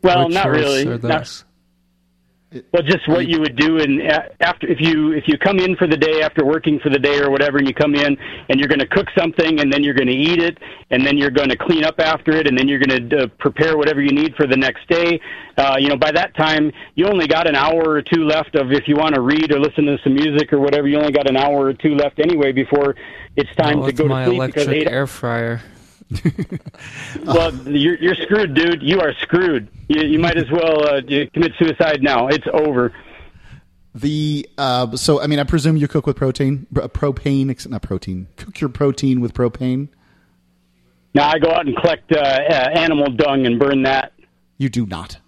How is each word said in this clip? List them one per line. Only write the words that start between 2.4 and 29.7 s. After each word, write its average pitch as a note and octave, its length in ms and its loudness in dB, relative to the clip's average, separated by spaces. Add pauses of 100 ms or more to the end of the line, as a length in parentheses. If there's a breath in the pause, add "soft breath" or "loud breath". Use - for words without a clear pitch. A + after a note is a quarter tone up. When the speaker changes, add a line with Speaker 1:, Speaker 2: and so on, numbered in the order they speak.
Speaker 1:
Well, F3 120 2
just E3 240 0
what E3+ 180 2
you E3 140 0
would D3 160 -2
do D#3+ 220 2
in D3 240 0
a-, D#3 260 0 (120)
after, E3+ 280 -2
if D#3+ 120 0
you, D#3 300 2
if D3+ 160 -2
you D3+ 120 2
come G3 200 2
in F#3 160 0
for F3 140 0
the D#3 80 4
day D#3 260 2
after D#3 220 0
working D3+ 340 0
for - 100 -2
the C3+ 120 2
day C#3+ 180 2
or C#3+ 120 2
whatever, C#3 280 2
and C#3 80 2
you C3 80 -2
come D3 220 2
in C#3+ 200 0 (320 loud breath)
and C3 120 2
you're C#3+ 80 0
gonna C#3+ 180 2
cook G3 220 0 (100)
something, D#3+ 400 0
and C#3 140 2
then C#3+ 100 0
you're C#3+ 120 0
gonna B2+ 180 2
eat E3 280 2
it, E3+ 180 -2 (320 loud breath)
and B2+ 140 2
then C#3 140 2
you're C#3+ 140 2
gonna C3+ 240 2
clean E3 280 0
up D#3+ 140 -2
after D#3+ 320 0
it, D#3 160 2
and B2+ 100 2
then C3+ 120 2
you're C#3 100 0
gonna, C3 460 0
uh, - 20 -4 (140)
prepare D#3 360 0
whatever D3 240 0
you C#3 120 2
need D3+ 240 0
for D3 100 2
the C3 100 2
next C3 320 -2
day. E3+ 300 2 (380 loud breath)
Uh, C#3 240 2
you C#3 80 2
know, C#3+ 80 2
by D3+ 160 2
that F3 240 -2
time, D#3 340 2 (240 loud breath)
you F3 140 2
only F#3 180 2
got D#3+ 220 2
an C#3+ 80 0
hour D#3+ 320 2
or D3+ 140 0
two E3+ 220 0
left D3+ 300 -2
of, C#3 160 0
if C#3 160 0
you D3 80 2
wanna D3+ 260 2
read D3 320 0
or C#3+ 60 2
listen D3 280 0
to C#3+ 180 0
some C3+ 100 2
music D3 380 0
or C#3+ 80 2
whatever, C#3+ 260 2
you C#3+ 100 2
only D3+ 160 2
got C#3 160 2
an C3 80 2
hour C#3+ 300 2
or C3+ 60 0
two D3 240 0
left C#3+ 240 -2
anyway D3 320 2
before C#3 420 0 (400 loud breath)
it's - 220 -2
time D3 240 2
Speaker 2:
Not - 0 -
Speaker 1:
to C3+ 60 -2
Speaker 2:
with C3+ 100 -2
Speaker 1:
go D#3 80 2
to C#3+ 60 2
Speaker 2:
my C3 160 0
Speaker 1:
sleep B2 200 2
because D3 200 -2
Speaker 2:
electric D3 200 0
Speaker 1:
eight - 60 0
Speaker 2:
air C3+ 160 -2
fryer. A#2 580 -4
Speaker 1:
<laughs> - 60 -20 (1500 loud breath)
Well, E3 300 0 (140)
you're, D3 280 0
you're E3+ 200 0
screwed, G3 380 -2
dude. E3 280 0
You F#3 180 0
are D3+ 220 0
screwed. E3 460 0 (200)